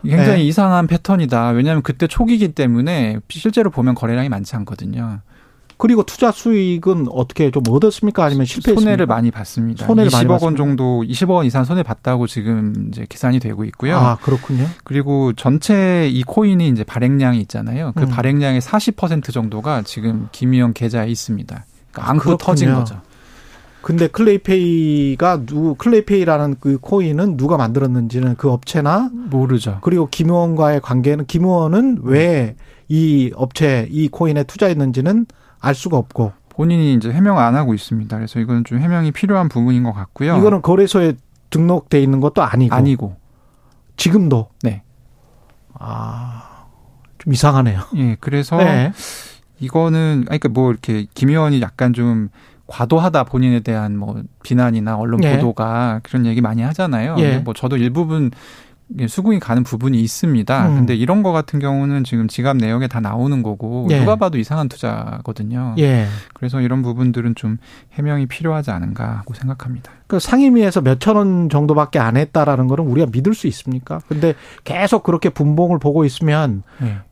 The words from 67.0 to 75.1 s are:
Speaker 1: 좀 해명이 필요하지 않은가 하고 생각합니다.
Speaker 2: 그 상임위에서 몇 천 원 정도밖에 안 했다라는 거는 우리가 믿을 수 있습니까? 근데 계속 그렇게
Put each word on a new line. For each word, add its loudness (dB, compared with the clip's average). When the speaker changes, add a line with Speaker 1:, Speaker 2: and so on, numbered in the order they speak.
Speaker 1:
좀 -4
해명이 -2
필요하지 -4
않은가 -6
하고 -12
생각합니다. -10
Speaker 2:
그 0
상임위에서 2
몇 2
천 2
원 2
정도밖에 2
안 2
했다라는 2
거는 0
우리가 2
믿을 0
수 -4
있습니까? -8
근데 0
계속 -2
그렇게 0